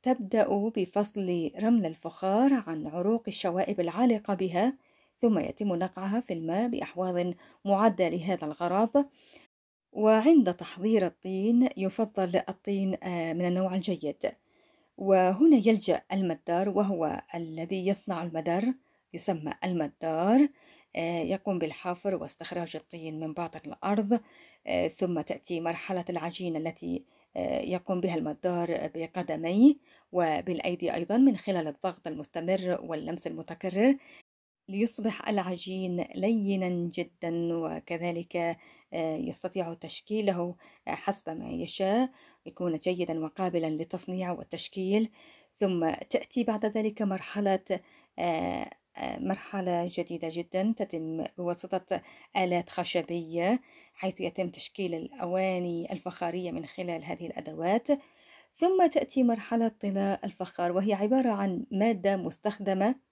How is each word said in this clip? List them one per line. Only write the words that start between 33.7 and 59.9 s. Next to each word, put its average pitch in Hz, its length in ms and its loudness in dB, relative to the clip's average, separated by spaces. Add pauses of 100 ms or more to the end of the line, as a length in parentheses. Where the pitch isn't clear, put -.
ليصبح 214 600 -4
العجين 185 760 -2 (100)
ليناً 196 540 0
جدًا، 175 600 -4 (220)
وكذلك، 170 840 -4 (560)
آه، 160 240 -2
يستطيع 175 580 -6
تشكيله، 180 840 -4 (320)
آه، - 20 -8
حسب - 400 -6
ما 160 200 -10
يشاء، 190 600 0 (360)
يكون 165 300 -4
جيداً 170 480 -2
وقابلاً 175 420 -2
للتصنيع 180 680 -6
والتشكيل. 196 800 -2 (500)
ثم 175 300 2
تأتي - 540 -2
بعد 214 220 -2
ذلك 214 360 -2
مرحلة، 190 760 -2 (380)
آه، 160 520 -2 (260)
آه، - 220 -6
مرحلة 180 760 -2
جديدة 165 400 -6
جدًا، 185 440 -2
تتم 160 480 -6 (140)
بواسطة 180 640 -4 (340)
آلات 175 340 0
خشبية، 170 880 -2 (340)
حيث - 260 -6
يتم 180 300 -4
تشكيل - 440 -6
الأواني 180 1000 -2
الفخارية 180 580 -6
من 165 160 -8
خلال 170 380 -8
هذه 170 220 -8
الأدوات. 160 640 -2 (640)
ثم 370 320 4
تأتي - 360 2
مرحلة 233 460 2
طلاء 196 580 -2